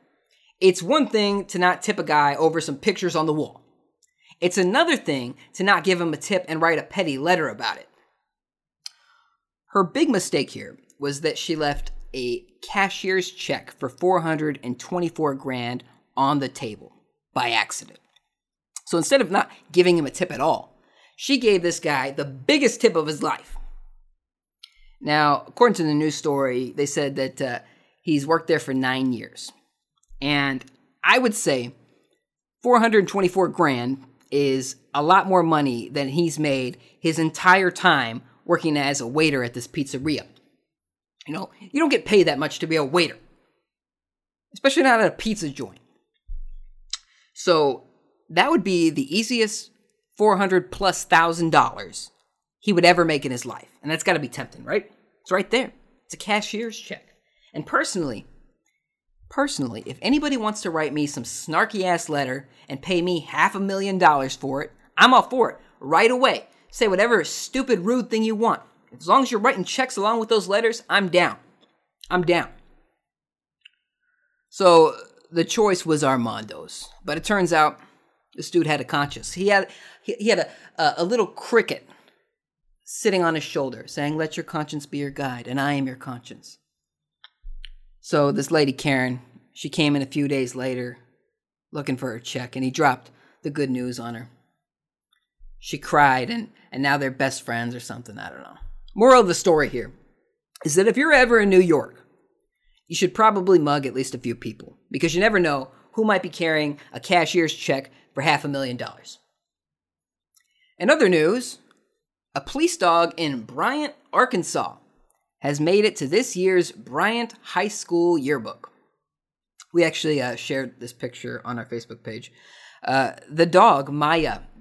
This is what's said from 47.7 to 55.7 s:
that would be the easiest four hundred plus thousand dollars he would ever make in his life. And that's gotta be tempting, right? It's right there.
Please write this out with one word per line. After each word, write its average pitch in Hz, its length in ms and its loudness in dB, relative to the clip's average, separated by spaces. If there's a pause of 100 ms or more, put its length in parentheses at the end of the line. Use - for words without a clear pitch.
that 208 160 4
would 285 140 2
be 170 260 2
the 151 260 -2
easiest 220 540 -2 (480)
four 214 200 4
hundred 185 340 0
plus 190 320 -2
thousand 165 480 2
dollars 120 580 0 (500)
he 208 140 0
would 170 120 2
ever 175 200 6
make 151 200 -2
in 131 60 -4
his 123 140 -8
life. 117 240 -16 (120)
And - 100 -10
that's 156 120 -4
gotta 170 160 0
be 147 80 -8
tempting, - 360 -16
right? 147 260 -6 (320)
It's - 100 -20
right 185 200 -2
there. 247 200 -2 (340)